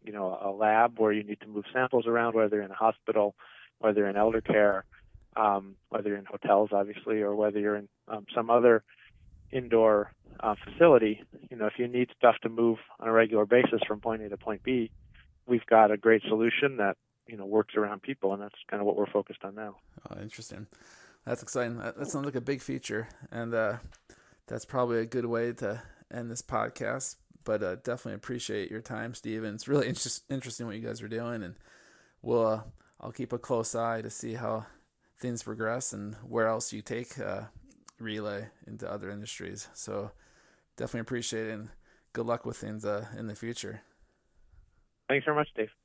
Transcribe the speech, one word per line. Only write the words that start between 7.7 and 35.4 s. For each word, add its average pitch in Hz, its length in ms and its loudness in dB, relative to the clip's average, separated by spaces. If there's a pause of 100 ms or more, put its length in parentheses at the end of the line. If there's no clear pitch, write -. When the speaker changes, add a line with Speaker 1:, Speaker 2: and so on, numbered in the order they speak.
Speaker 1:
in, 104 120 -8 (200)
um, 107 260 -10
some 117 160 -2
other 120 320 8 (680)
indoor, 113 600 4 (280)
uh, 107 140 0 (100)
facility, 113 580 6 (280)
you 127 60 -12
know, 107 100 -2
if 104 120 -2
you 123 100 -2
need 123 280 0
stuff 120 260 8
to 117 60 -2
move 113 300 4 (200)
on 117 100 -4
a 113 40 2
regular 110 340 6
basis 120 400 6
from 107 140 -4
point 110 220 -2
A 104 60 -8
to 101 80 -8
point 104 260 -6
B, 123 280 0 (560)
we've 123 200 2
got 110 240 10
a 107 60 4
great 110 260 6
solution 113 540 2
that, 101 200 0 (300)
you 117 100 -16
know, 98 100 -12
works 107 300 2
around 104 260 -2
people, 98 300 -2
and 101 100 -4
that's 104 120 -12 (140)
kinda 104 160 -4
what 104 120 2
we're 101 140 2
focused - 340 -4
on 98 100 -12
now. 104 220 -12 (320)
Speaker 2:
Oh, 92 120 -14
interesting. 107 460 -14 (580)
That's 120 180 -6
exciting. 117 340 -4
That, 107 220 -10
that 143 80 -6
sounds 139 180 -4
like 143 100 -6
a - 60 -2
big 131 220 -4
feature, 117 460 -6 (220)
and, 117 220 -6
uh, 110 260 0 (680)
that's 113 180 -8
probably 120 360 0
a 117 60 -2
good 120 200 -4
way 117 280 -2
to 117 280 -6 (280)
end 117 200 -10
this 120 120 -8
podcast. 113 720 -4 (280)
But, 107 180 -2
uh, 92 140 -4
definitely 120 380 -8
appreciate 107 560 -6
your 110 100 -8
time, 117 340 -10
Steve. 110 300 -8
And 104 100 -6
it's - 140 -12
really 139 200 2
inter-, - 220 -2 (180)
interesting 127 380 -8
what 107 100 -8
you 113 60 -10
guys 113 200 -8
are 107 60 -10
doing, 113 340 -6
and 92 140 -12 (680)
we'll, 117 240 2
uh, 110 160 0 (380)
I'll 120 120 -12
keep 120 200 -8
a 120 60 -4
close 113 360 -2
eye 113 280 -2
to 110 80 -10
see 113 240 -8
how 110 320 -6 (520)
things 120 240 -6